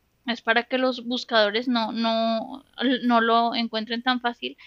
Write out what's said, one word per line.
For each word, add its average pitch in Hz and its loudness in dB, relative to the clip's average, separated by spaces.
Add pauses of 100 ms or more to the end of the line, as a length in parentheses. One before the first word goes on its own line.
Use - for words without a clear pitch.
(260)
es 233 -4
para 233 2
que 254 -4
los 254 0
buscadores 233 0
no, 226 0
no, 226 -2 (400)
no 240 4
lo 233 2
encuentren 233 -4
tan 254 0
fácil. 247 -6 (100)